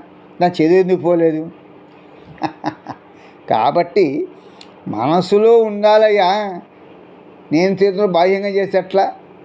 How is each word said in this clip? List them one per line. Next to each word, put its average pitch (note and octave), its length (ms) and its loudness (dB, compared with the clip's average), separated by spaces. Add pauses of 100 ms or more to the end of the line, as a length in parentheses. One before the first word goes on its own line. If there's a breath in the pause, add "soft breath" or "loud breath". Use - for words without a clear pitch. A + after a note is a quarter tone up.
(420)
దాని E3+ 220 0
చేదు E3 100 2
ఎందుకు F#3 280 2
పోలేదు?" E3 500 0 (880)
<laughs> - 1080 -14
కాబట్టి D3+ 760 -2 (600 loud breath)
మనసులో F3+ 680 2
ఉండాలయ్యా, G#3 1040 2 (920)
నేను F#3 240 0
తీర్థం G3 360 0
బాహ్యంగా F#3+ 360 0
చేస్తే G3 300 -2
ఎట్లా? F#3 360 -2 (320)